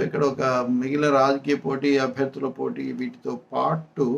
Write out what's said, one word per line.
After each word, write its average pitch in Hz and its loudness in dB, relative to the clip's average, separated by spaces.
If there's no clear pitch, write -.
ఇక్కడ 131 -2
ఒక 139 -6
మిగిలిన 143 2
రాజకీయ 139 2
పోటీ, 135 0
అభ్యర్థుల 135 -2
పోటీ, 135 -4
వీటితో 127 -8
పాటు 147 0